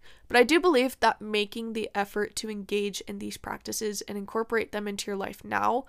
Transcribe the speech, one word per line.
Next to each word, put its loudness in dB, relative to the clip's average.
But 2
I 12
do 6
believe 4
that 4
making -4
the -4
effort -2
to -6
engage -4
in -10
these -10
practices -6
and -8
incorporate -2
them -6
into -6
your -4
life -8
now 0